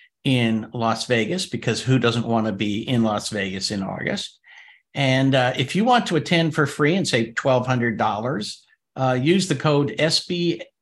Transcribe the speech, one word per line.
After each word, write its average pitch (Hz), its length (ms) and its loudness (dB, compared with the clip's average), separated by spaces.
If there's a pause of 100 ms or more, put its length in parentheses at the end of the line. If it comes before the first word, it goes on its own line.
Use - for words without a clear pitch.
(240)
in 113 480 2
Las 113 340 -2
Vegas, 123 400 0
because - 340 -4
who 127 200 2
doesn't 117 260 2
want 113 200 0
to 107 60 -2
be 104 340 -4
in 120 180 2
Las 104 240 -2
Vegas 98 420 -4
in 101 120 -4
August? - 580 -6 (520)
And, 135 440 2
uh, 127 200 2
if 139 200 -2
you 208 80 2
want 247 220 4
to 175 100 0
attend 165 380 0
for 147 120 2
free 151 300 0
and 175 100 0
save 117 300 0
twelve 127 280 2
hundred 120 320 0
dollars, 113 720 -4 (300)
uh, 131 220 0
use 180 280 2
the 151 80 0
code 143 440 0
S 160 280 0
B, 170 360 -2 (200)